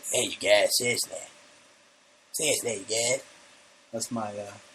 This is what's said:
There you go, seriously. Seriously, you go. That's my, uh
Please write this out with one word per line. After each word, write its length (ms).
There 120
you 180
go, 300
seriously. 460
Seriously, 400
you 160
go. 340
That's 200
my, 200
uh 220